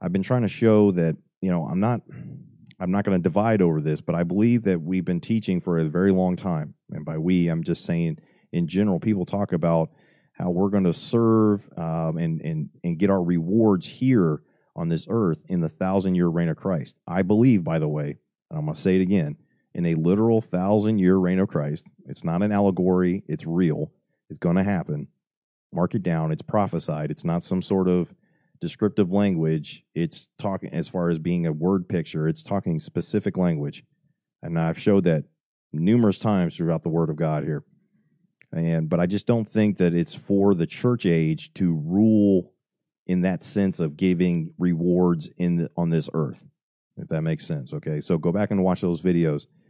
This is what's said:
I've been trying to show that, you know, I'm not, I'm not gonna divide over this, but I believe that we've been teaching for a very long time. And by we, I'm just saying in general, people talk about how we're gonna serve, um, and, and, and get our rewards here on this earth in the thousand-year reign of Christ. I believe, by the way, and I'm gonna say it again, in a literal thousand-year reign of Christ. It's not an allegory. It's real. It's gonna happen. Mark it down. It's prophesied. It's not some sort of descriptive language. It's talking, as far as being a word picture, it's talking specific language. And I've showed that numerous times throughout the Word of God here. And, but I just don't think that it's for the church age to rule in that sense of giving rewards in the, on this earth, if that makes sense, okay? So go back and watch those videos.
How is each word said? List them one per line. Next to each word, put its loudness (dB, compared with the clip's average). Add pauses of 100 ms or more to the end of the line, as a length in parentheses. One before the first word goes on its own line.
I've -4
been 0
trying 0
to 0
show 4
that, 0 (260)
you -2
know, 0
I'm -4
not, 0 (760)
I'm -4
not 0
gonna 2
divide 2
over 2
this, -4
but -4
I 0
believe 2
that 0
we've -2
been -2
teaching -2
for 0
a 2
very 2
long 2
time. -4 (160)
And -10
by -6
we, 2
I'm -2
just -4
saying -2 (340)
in -2
general, 0
people -2
talk -4
about 0 (420)
how -4
we're 0
gonna 2
serve, 2
um, -2
and, -2
and, -6 (140)
and -2
get 2
our 2
rewards 2
here 2 (340)
on -4
this -2
earth 0
in -2
the -2
thousand-year 0
reign 0
of -4
Christ. -6 (100)
I -2
believe, 4
by -2
the -2
way, -6 (320)
and -10
I'm -6
gonna -6
say 2
it 4
again, 0 (360)
in -4
a 2
literal 2
thousand-year 2
reign 2
of 2
Christ. -6 (200)
It's -14
not -2
an 0
allegory. 2
It's -8
real. 0 (360)
It's -16
gonna 2
happen. -4 (640)
Mark -2
it -2
down. -2
It's -4
prophesied. -4
It's -10
not -2
some -4
sort 0
of 0 (460)
descriptive -2
language. -2 (120)
It's -6 (100)
talking, -8
as -6
far -2
as 0
being -2
a -2
word 0
picture, -4
it's -4
talking -4
specific -4
language. -2 (600)
And -4
I've -2
showed 2
that 2 (480)
numerous 2
times 0
throughout -2
the -2
Word 0
of -4
God -2
here. -6 (880)
And, -2
but 0
I 2
just -2
don't 0
think 0
that 2
it's -2
for 2
the 0
church -2
age 0
to 0
rule 2 (560)
in 0
that -2
sense -2
of -2
giving 0
rewards 2
in 0
the, -2
on 0
this 0
earth, -4 (540)
if -12
that -4
makes -4
sense, -8
okay? -6
So -2
go -2
back -2
and 0
watch 0
those -2
videos. 0 (220)